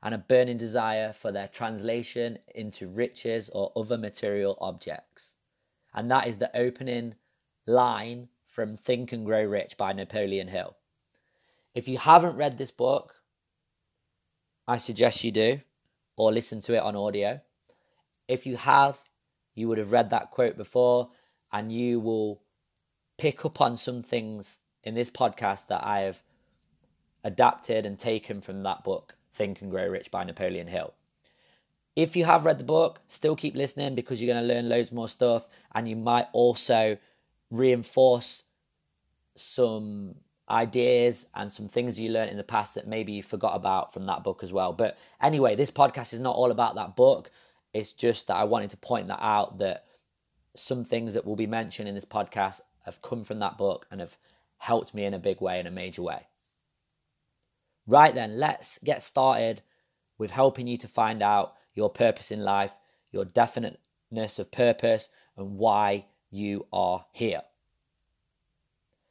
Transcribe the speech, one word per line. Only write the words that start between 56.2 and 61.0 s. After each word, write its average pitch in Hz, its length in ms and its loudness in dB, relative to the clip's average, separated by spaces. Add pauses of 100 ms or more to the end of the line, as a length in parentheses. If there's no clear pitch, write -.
Right 139 280 10
then, 113 220 -4
let's - 400 -4
get 143 260 -2
started 113 600 2 (540)
with 107 140 -6
helping 131 340 4
you 120 120 -6
to - 100 -12
find 110 340 0